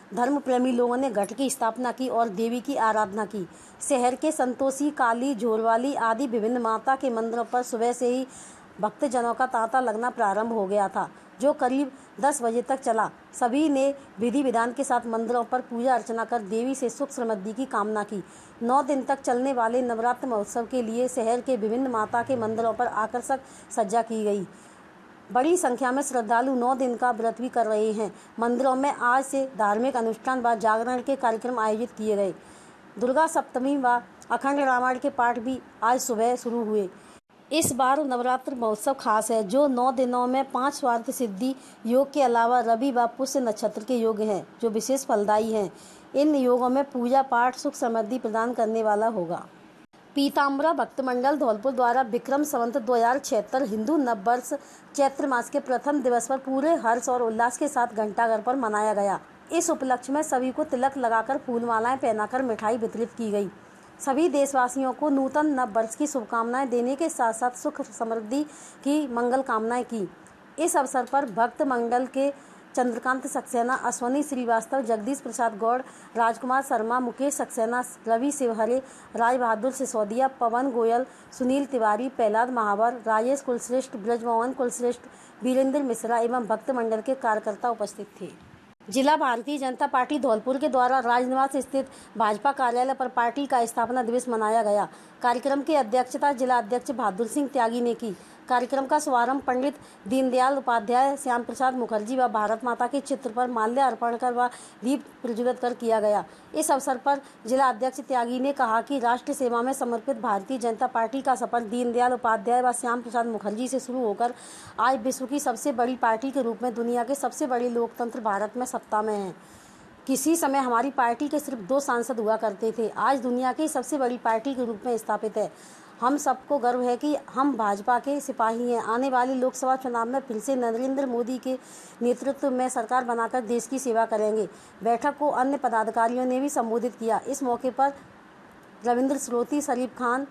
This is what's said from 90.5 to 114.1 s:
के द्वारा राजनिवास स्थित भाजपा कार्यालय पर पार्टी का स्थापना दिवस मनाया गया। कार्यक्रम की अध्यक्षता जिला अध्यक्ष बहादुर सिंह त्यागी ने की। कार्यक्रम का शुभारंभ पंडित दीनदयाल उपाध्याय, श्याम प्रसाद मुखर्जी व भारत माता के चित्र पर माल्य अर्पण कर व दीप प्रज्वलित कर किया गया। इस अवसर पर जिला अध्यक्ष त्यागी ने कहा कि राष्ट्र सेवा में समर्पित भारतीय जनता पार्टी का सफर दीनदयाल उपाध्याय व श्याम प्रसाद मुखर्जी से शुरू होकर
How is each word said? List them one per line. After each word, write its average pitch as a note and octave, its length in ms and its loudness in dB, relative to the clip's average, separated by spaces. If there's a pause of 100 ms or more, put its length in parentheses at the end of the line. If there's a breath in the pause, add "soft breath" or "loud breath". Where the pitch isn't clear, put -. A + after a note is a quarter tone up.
के C#4+ 100 0
द्वारा B3+ 320 4
राजनिवास B3+ 580 2
स्थित C4 320 -4 (280 loud breath)
भाजपा G#3+ 340 2
कार्यालय C4 420 0
पर B3+ 160 -4
पार्टी A#3+ 360 0
का B3 200 2
स्थापना A#3+ 380 -2
दिवस B3 260 -2
मनाया A3 340 2
गया। G#3 240 2 (340 loud breath)
कार्यक्रम B3+ 400 0
की D#4 140 2
अध्यक्षता B3+ 580 2
जिला B3 240 2
अध्यक्ष A#3+ 340 -2
बहादुर A3 360 -2
सिंह C#4+ 200 -2
त्यागी A#3+ 340 0
ने A#3+ 120 2
की। A3 220 -6 (340 loud breath)
कार्यक्रम B3+ 360 0
का D4+ 140 2
शुभारंभ C4 420 2
पंडित C4 340 0 (320 loud breath)
दीनदयाल C4 500 2
उपाध्याय, B3 600 2
श्याम B3 260 -2
प्रसाद B3+ 320 0
मुखर्जी A3+ 420 -2
व B3 100 4
भारत A3 360 0
माता A#3+ 240 0
के C#4 140 -2
चित्र C4 280 -4
पर B3 200 -2
माल्य A#3+ 320 2
अर्पण A#3 360 0
कर B3 160 -2
व A#3+ 140 2 (360 loud breath)
दीप C4 200 -2 (180)
प्रज्वलित A#3+ 380 -2
कर A#3+ 140 -2
किया A3 260 0
गया। G#3 240 2 (320 loud breath)
इस D#4 160 0
अवसर C4 260 0
पर C#4 240 0 (260 loud breath)
जिला C4 180 4
अध्यक्ष B3+ 340 0
त्यागी B3 400 -2
ने C4+ 140 0
कहा A#3 280 2
कि C4+ 180 -2
राष्ट्र A#3+ 340 0
सेवा A#3 280 0
में B3+ 120 0
समर्पित A#3+ 440 -2
भारतीय G#3 400 -2
जनता A#3 300 -2
पार्टी A#3 340 -2
का C4 140 2
सफर A#3+ 280 -2
दीनदयाल A#3+ 500 2
उपाध्याय A#3 480 2
व B3 100 2
श्याम A#3+ 300 -2
प्रसाद A#3 260 -2
मुखर्जी G#3+ 400 -4
से B3+ 120 -2
शुरू B3+ 200 -6
होकर A#3 340 0 (460 loud breath)